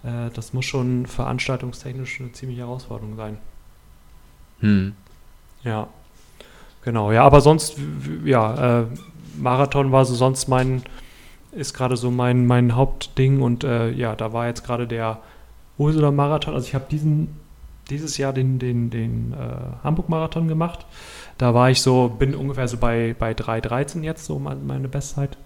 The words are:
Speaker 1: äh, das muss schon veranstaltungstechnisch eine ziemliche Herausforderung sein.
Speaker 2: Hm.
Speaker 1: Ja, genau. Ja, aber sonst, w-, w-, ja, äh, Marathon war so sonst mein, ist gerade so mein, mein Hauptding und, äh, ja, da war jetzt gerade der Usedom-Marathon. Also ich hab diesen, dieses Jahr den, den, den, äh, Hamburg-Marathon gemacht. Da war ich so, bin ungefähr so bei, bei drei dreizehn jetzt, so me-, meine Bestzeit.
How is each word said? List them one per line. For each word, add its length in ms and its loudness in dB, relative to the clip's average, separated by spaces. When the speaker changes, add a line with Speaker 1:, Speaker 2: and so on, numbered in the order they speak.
Speaker 1:
äh, 280 -6
das 200 -10
muss 140 -4
schon 400 0
veranstaltungstechnisch 1120 -6
eine 100 -10
ziemliche 300 -10
Herausforderung 560 -10
sein. 220 -10
Speaker 2:
Hm. 320 2
Speaker 1:
Ja, 240 -4
genau. 260 0
Ja, 140 8
aber 160 10
sonst, 360 4
w-, 480 -8
w-, 60 0
ja, 520 4
äh, 40 -2
Marathon 540 2
war 140 8
so 80 -2
sonst 340 2
mein, 340 2
ist 220 -8
gerade 240 -2
so 120 -2
mein, 360 2
mein 280 4
Hauptding 680 2
und, 220 0
äh, 260 0
ja, 260 -2
da 160 -4
war 140 -2
jetzt 180 -6
gerade 220 -4
der 320 -4
Usedom-Marathon. 760 2
Also 120 -2
ich 80 -6
hab 140 -4
diesen, 480 0
dieses 260 -6
Jahr 160 0
den, 260 0
den, 300 -2
den, 460 -4
äh, 500 -10
Hamburg-Marathon 640 0
gemacht. 380 -2
Da 160 2
war 180 6
ich 120 2
so, 260 4
bin 260 0
ungefähr 320 -4
so 120 -4
bei, 400 2
bei 160 -2
drei 260 -4
dreizehn 420 -4
jetzt, 220 -8
so 140 -6
me-, 180 -6
meine 320 -6
Bestzeit. 580 -6